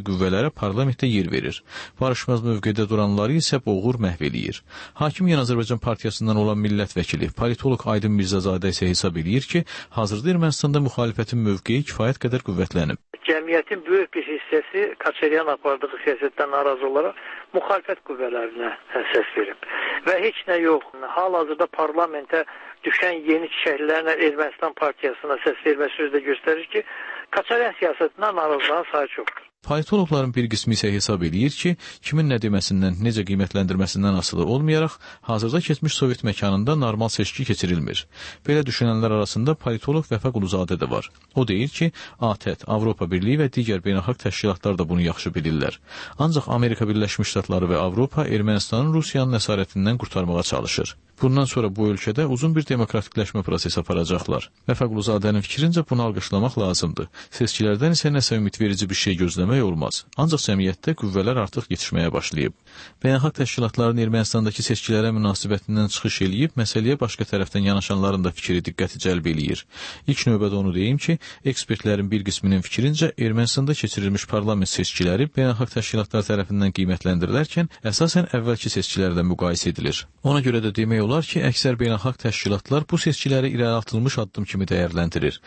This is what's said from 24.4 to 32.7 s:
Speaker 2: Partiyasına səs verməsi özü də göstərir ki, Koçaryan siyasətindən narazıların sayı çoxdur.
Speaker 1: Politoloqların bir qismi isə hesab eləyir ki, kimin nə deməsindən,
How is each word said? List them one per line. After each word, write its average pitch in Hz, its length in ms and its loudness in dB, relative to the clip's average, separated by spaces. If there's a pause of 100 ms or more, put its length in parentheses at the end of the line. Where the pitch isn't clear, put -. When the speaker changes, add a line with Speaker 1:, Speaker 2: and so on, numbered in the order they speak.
Speaker 2:
Partiyasına 139 680 -4
səs 143 200 0
verməsi 147 400 0
özü 143 120 0
də 135 120 -2
göstərir 160 440 -2
ki, - 100 -2 (500)
Koçaryan 233 480 0
siyasətindən 175 560 0
narazıların 151 560 0
sayı 143 240 -2
çoxdur. - 300 -10 (140)
Speaker 1:
Politoloqların 151 720 2
bir 120 160 2
qismi 113 240 0
isə 104 160 2
hesab 101 320 2
eləyir 92 320 2
ki, 180 220 0 (260)
kimin 151 320 2
nə 117 80 2
deməsindən, 95 540 2 (100)